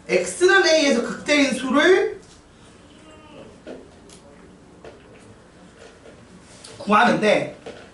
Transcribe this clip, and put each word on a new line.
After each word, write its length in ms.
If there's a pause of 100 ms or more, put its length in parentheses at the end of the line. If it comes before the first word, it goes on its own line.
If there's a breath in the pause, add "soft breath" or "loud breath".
X는 580
A에서 360
극대인 500
수를 640 (4000)
구하는데 800 (360)